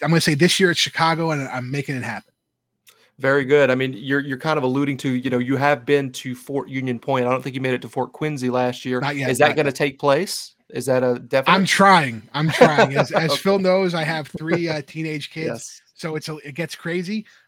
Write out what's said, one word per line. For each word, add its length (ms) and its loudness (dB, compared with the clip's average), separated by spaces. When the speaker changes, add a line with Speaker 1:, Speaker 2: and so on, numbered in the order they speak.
Speaker 1:
I'm 80 0
gonna 100 6
say 140 2
this 260 4
year 100 6
it's 80 -2
Chicago, 520 0
and 180 -4
I'm 220 -8
making 260 -6
it 80 -6
happen. 280 -10
Speaker 2:
Very 260 2
good. 260 6
I 60 4
mean, 160 -2
you're, 280 -2
you're 180 -8
kind 200 -2
of 60 -2
alluding 340 0
to, 100 -4
you 220 -2
know, 80 0
you 180 0
have 300 0
been 260 2
to 220 -10
Fort 340 -8
Union 300 -6
Point. 280 -2
I 40 0
don't 120 -2
think 120 -10
you 60 -8
made 140 0
it 80 -6
to 60 -14
Fort 240 -6
Quincy 380 -4
last 340 -2
year. 160 -2
Speaker 1:
Not 160 -4
yet, 140 -2
Speaker 2:
Is 80 0
that 100 6
Speaker 1:
not 80 0
Speaker 2:
gonna 120 2
Speaker 1:
yet. 80 -4
Speaker 2:
take 220 -2
place? 560 0
Is 180 -8
that 180 2
a 160 0
definite? 340 2
Speaker 1:
I'm 100 4
trying. 580 4
I'm 180 0
trying. 460 4
As, 160 0
as 180 0
Speaker 2:
<laughs> 20 2
Okay. 80 -2
Speaker 1:
Phil 200 2
knows, 340 2
I 80 -2
have 260 -4
three, 400 -4
uh, 160 -4
teenage 460 -8
kids, 160 -8
Speaker 2:
Yes. 360 -10
Speaker 1:
so 220 -8
it's 120 -10
a, 100 -10
it 180 -16
gets 180 -6
crazy, 500 -6